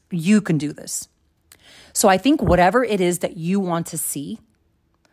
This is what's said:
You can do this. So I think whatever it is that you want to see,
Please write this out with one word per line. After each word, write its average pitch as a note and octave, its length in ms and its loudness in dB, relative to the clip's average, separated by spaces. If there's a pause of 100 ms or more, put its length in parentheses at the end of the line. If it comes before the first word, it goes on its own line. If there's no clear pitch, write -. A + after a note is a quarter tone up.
(120)
You F#3+ 300 2
can F3 160 0
do D3 160 -4
this. - 340 -12 (880)
So - 160 4
I F#3+ 80 4
think C#4+ 240 2
whatever F3+ 420 4
it G#3 160 -2
is F3 200 0
that - 180 -6
you F3+ 220 -2
want E3+ 280 -4
to E3 100 -12
see, D#3 420 -8 (720)